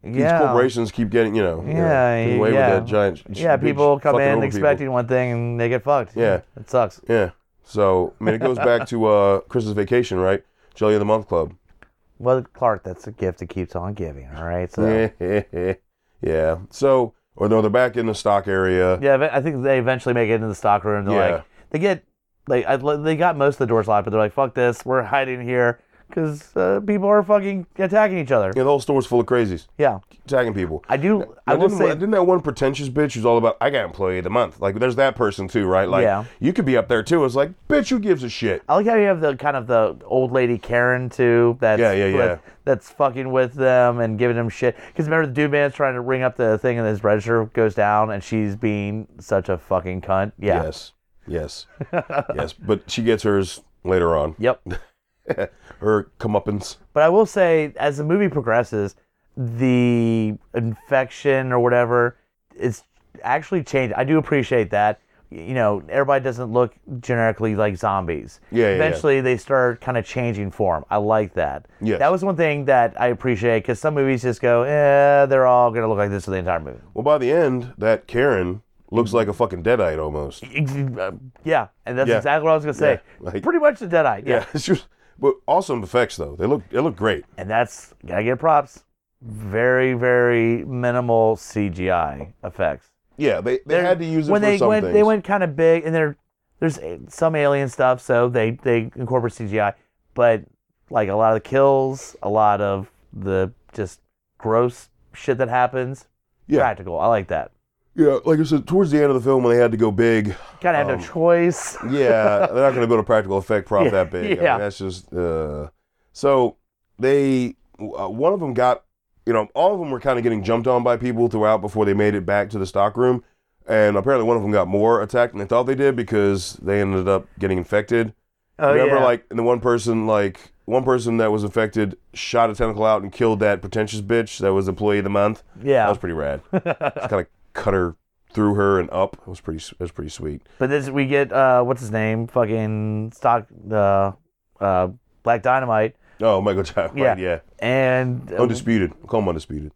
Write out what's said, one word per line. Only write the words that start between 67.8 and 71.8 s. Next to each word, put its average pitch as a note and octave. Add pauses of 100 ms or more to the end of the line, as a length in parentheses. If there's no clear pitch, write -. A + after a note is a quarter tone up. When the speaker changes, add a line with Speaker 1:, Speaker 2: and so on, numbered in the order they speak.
Speaker 1:
Yeah, A#2
yeah, G#2+
yeah. F#2+
Speaker 2:
Eventually, C3+
they B2+
start B2
kinda B2
changing G#2
form. F2
I G#2
like G#2+
that. D2+ (160)